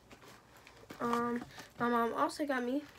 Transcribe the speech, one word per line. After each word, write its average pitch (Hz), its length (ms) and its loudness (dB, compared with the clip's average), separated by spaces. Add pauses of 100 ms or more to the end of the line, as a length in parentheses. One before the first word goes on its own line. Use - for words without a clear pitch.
(1000)
Um, 240 460 0 (340)
my 240 100 2
mom 233 260 4
also 311 280 0
got 262 200 0
me 262 180 0 (180)